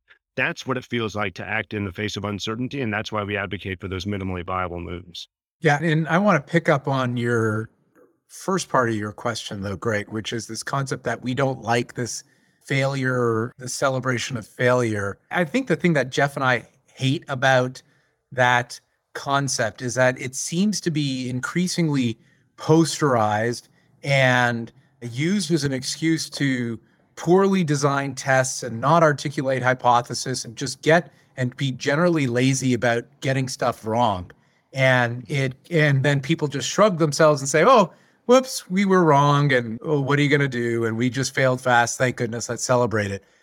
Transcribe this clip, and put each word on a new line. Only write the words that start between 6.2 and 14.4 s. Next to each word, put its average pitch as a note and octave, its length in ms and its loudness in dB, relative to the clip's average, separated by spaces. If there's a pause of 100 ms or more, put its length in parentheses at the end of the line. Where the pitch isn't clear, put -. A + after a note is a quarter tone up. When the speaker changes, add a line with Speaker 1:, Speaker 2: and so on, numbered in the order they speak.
Speaker 2:
pick - 280 -2
up C#3+ 180 0
on B2+ 300 -2
your A2+ 540 0 (560)
first - 420 -6
part B2+ 200 2
of A2+ 60 -2
your G#2 160 -6
question, A2+ 500 -8
though, G2 140 -6
Greg, G#2 340 -4
which G#2+ 240 -8
is A#2 120 -6
this A2+ 160 -10
concept C3+ 440 -4
that A#2 180 -6
we B2+ 100 -4
don't C3+ 300 -2
like A#2+ 320 0
this - 280 -6 (400)
failure, C3 920 -2
the B2+ 100 -14
celebration B2+ 680 -2
of A2 80 -10